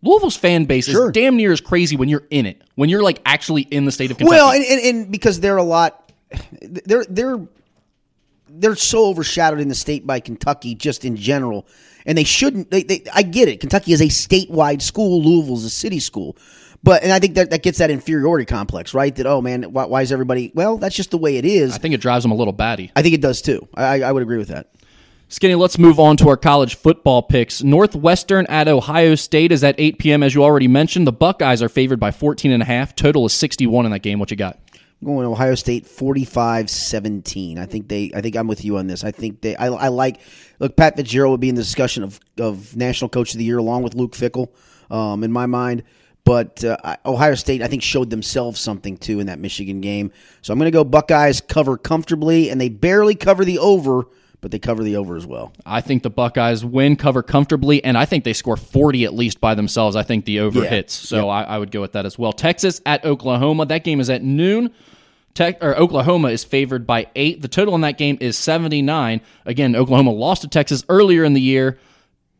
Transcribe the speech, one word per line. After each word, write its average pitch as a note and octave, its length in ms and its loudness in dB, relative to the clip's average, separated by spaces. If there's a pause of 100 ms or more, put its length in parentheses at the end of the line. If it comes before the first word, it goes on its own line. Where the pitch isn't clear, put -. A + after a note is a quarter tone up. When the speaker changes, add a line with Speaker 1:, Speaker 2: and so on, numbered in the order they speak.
Speaker 1:
Louisville's F#4 340 4
fan E3+ 300 2
base C3 200 0
Speaker 2:
Sure. G3 200 2
Speaker 1:
is A3+ 60 -2
damn A#3+ 240 4
near G#3+ 140 2
as D#3+ 120 2
crazy F3 340 0
when C3 140 0
you're D3 200 -2
in C#3 160 0
it, - 140 -10 (140)
when D3 160 0
you're, G3+ 120 2
like, F#3 220 0
actually D3 380 0
in C#3 240 -2
the C3+ 60 0
state C3 180 -4
of B2+ 80 -8
Kentucky. E4+ 180 6
Speaker 2:
Well, C#4 160 8
and, C#4 100 2
and, C4 180 2
and A#3 300 -2
because G3 300 0
they're G3 160 0
a F#3 60 2
lot, E3 500 0 (480)
they're, F#3+ 480 -2
they're, A3+ 320 -4 (1080)
they're G3 280 -2
so A3 300 2
overshadowed E3 540 0
in C#3+ 80 -4
the C3+ 60 -6
state - 320 -6
by C3 140 -4
Kentucky A#2+ 540 -6
just B2+ 320 -6
in A#2+ 100 -4
general. A2+ 500 -4 (400)
And D#3+ 120 0
they D3+ 60 2
shouldn't, B3+ 460 -2
they, F#3 120 0
they, - 200 -6 (120)
I G3+ 80 4
get G3 260 2
it. A2 120 -4
Kentucky E3+ 320 0
is D#3 100 4
a D#3 60 4
statewide D#3 760 0
school. F3+ 400 0
Louisville's D3 420 2
a A2+ 60 -8
city F#3 300 -6
school. F#2 360 -10 (460)
But, F3 200 6
and F3+ 80 0
I F#3+ 80 4
think F#3 180 2
that, F#3 140 4
that D#3+ 120 -2
gets F3+ 160 0
that D#3+ 120 2
inferiority D3 540 0
complex, G2+ 480 -8
right? C3+ 240 -2
That, B2+ 100 -4
"Oh, C#3 140 0
man, B2 220 -4 (100)
why, C3 140 -4
why C3 160 -2
is C3 100 -2
everybody," B2+ 420 -4
well, G3+ 220 0
that's G3 180 -6
just - 180 -6
the F3 60 0
way D3 200 0
it B2 80 -2
is. D#3+ 280 2
Speaker 1:
I G#2+ 40 -10
think D#3+ 160 -2
it A#2+ 80 -2
drives B2 220 0
them A#2+ 80 2
a - 20 2
little G#2+ 180 0
batty. G#2 420 -6
Speaker 2:
I C#3+ 60 2
think E3 140 4
it D3 80 0
does, C3 180 0
too. B2 340 -4
I, B2+ 100 -4
I, C3+ 240 0
I C3+ 40 0
would C3+ 100 0
agree A#2 140 -4
with G2+ 120 -6
that. D#2 220 -14 (600)
Speaker 1:
Skinny, F#3 240 2
let's F3 240 2
move E3+ 200 10
on D3+ 200 8
to D3+ 100 8
our C#3 80 6
college C#3+ 380 2
football C#3 480 2
picks. A#2+ 420 -2
Northwestern F3 840 4
at D#3 200 0
Ohio D#3 460 4
State D#3+ 360 2
is C#3+ 140 2
at C#3 140 4
eight D#3 200 0
P D3+ 140 2
M, D3 100 4
as C#3 120 2
you C#3+ 100 6
already C#3+ 240 4
mentioned. D3+ 380 4
The B2+ 60 2
Buckeyes C3+ 500 2
are A#2 80 -2
favored C3 280 0
by G#2+ 120 0
fourteen D3 420 0
and A#2+ 100 2
a G#2+ 40 -2
half. B2 280 -4
Total D3 300 2
is A2 80 0
sixty-one A#2+ 540 0
in A2 60 -2
that G2 100 -6
game. G2+ 160 -4
What G2+ 120 -6
you G#2+ 60 -8
got? G2 220 -8 (420)
Speaker 2:
I'm - 80 -12
going C3+ 180 -2
Ohio B2+ 280 0
State A#2+ 320 -6
forty-five A#2+ 840 -4
seventeen. G2 920 -8
I F2 60 -10
think G#2 240 -12
they, G2+ 260 -6
I G2+ 60 -8
think G#2+ 160 -8
I'm A2+ 100 -4
with A2 180 -6
you G#2 120 -4
on F#2+ 100 -4
this. F2+ 160 -8
I G#2+ 80 -8
think G#2+ 300 -10
they, G#2+ 160 -6
I, B2 120 -4
I B2+ 200 -4
like, C3 320 -4 (380)
look, - 180 -4
Pat D#3 200 4
Fitzgerald C3+ 360 0
would B2 80 0
be C3 80 -2
in B2+ 60 -2
the A#2+ 80 -2
discussion B2 400 -4
of, G2 180 -12 (180)
of G#2+ 380 -8
National B2 320 -4
Coach A#2+ 240 -4
of A2+ 60 -10
the A#2 60 -4
Year A#2 140 -2
along A#2 240 -2
with A#2+ 120 -8
Luke A#2+ 180 -4
Fickell, B2 380 -6 (400)
um, G#2+ 340 -4
in A2+ 80 -4
my B2 140 -2
mind. B2 360 -4 (420)
But, A#2+ 400 2
uh, A2+ 180 -2
I, - 220 -8
Ohio C3+ 300 2
State, C3 260 -4
I A#2 60 -6
think, A#2+ 160 -6
showed B2+ 260 -2
themselves A2+ 500 -6
something, G2 380 -8
too, G#2 240 -6
in G2+ 60 -6
that F2+ 120 -10
Michigan G2 440 -10
game. G2+ 280 -6 (300)
So - 140 -8
I'm B2 40 -2
gonna D#3+ 120 2
go D#3+ 140 4
Buckeyes D3 580 2
cover C3+ 340 -2
comfortably, D#3+ 720 -2
and C3 80 -6
they B2+ 120 -2
barely F#3+ 440 2
cover F#3+ 300 2
the F3+ 140 -2
over, C#3 460 2 (360)
but F#2+ 100 -14
they A2 80 -8
cover A2+ 240 -4
the G#2+ 140 -2
over F#2+ 200 -6
as E2+ 100 -12
well. B1 260 -14 (140)
Speaker 1:
I A2 160 -4
think C3 200 0
the B2+ 60 -4
Buckeyes A#2 560 -2
win, C3+ 320 2
cover B2+ 260 0
comfortably, C#3+ 640 0
and B2 140 0
I C3+ 80 2
think - 180 -2
they A2+ 80 -4
score A2+ 240 -4
forty C3+ 480 0
at G#2+ 80 -4
least A2+ 260 -4
by A2 160 0
themselves. G#2 420 -2
I G#2+ 60 -2
think G#2+ 220 -2
the G#2 160 -2
over G#2+ 220 0
Speaker 2:
Yeah. F#2 80 -2
Speaker 1:
hits, G2+ 240 -4
so - 220 -6
Speaker 2:
Yep. G#2+ 100 0
Speaker 1:
I, G2+ 160 -2
I G#2+ 160 -8
would G2+ 120 -8
go G#2 120 -6
with F#2+ 100 -10
that G2+ 140 -6
as F#2+ 120 -12
well. A2+ 140 -4
Texas F3 540 -2
at D3 180 -2
Oklahoma. C#3+ 640 -2
That D#3 180 -6
game D3+ 160 -2
is B2 80 -2
at B2+ 140 -4
noon. F#3 480 0 (640)
Tech, F3 280 -2
or C#3+ 140 0
Oklahoma D#3+ 520 2
is A#2 160 -4
favored C3 420 -4
by A#2 300 -2
eight. D3+ 260 -4
The C3+ 60 -10
total G3 260 0
in D#3+ 80 0
that C#3+ 160 -4
game C#3+ 240 -2
is A#2+ 160 -4
seventy-nine. D3+ 800 -2 (240)
Again, B2 320 0
Oklahoma B2+ 360 4
lost B2+ 280 -2
to D3 80 -14
Texas C#3+ 400 -2
earlier F#3 360 4
in D3 100 4
the C3+ 80 2
year. C3 360 0 (600)